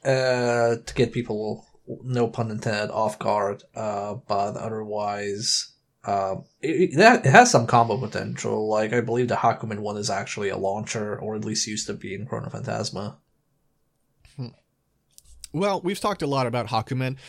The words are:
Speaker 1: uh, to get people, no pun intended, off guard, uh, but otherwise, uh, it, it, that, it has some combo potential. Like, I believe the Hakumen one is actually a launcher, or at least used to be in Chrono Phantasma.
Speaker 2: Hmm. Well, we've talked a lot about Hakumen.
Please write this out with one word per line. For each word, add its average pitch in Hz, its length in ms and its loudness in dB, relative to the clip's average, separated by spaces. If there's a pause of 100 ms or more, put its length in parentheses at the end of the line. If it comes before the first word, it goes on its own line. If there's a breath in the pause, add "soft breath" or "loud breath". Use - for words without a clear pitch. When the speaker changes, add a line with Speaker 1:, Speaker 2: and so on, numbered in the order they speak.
Speaker 1:
uh, 123 720 2
to - 180 -12
get 117 160 4
people, 107 560 -4 (340)
no 120 280 0
pun 113 200 -2
intended, 107 420 -2
off 107 280 0
guard, 101 440 0 (120)
uh, 104 380 -4 (120)
but 104 300 0
otherwise, 104 1200 -4 (320)
uh, 98 320 0 (240)
it, 160 300 2
it, 135 60 0
that, 220 280 8
it 131 40 6
has 240 220 10
some 120 160 4
combo 117 300 4
potential. 107 720 -4
Like, 107 240 0
I 120 80 2
believe 120 260 0
the 113 80 0
Hakumen 110 440 0
one 104 180 -4
is 104 120 -4
actually 101 400 -4
a 95 80 -4
launcher, 104 640 -4
or 110 160 -6
at 107 80 -6
least 107 240 -2
used 107 200 -6
to 110 60 -6
be 98 220 -10
in 101 100 -8
Chrono 113 240 -8
Phantasma. 107 680 -6 (1200)
Speaker 2:
Hmm. 123 100 -10 (1040)
Well, 196 300 0
we've 196 180 -4
talked 202 220 -2
a 156 60 -2
lot 135 200 0
about 120 200 -2
Hakumen. 131 500 -2 (120 loud breath)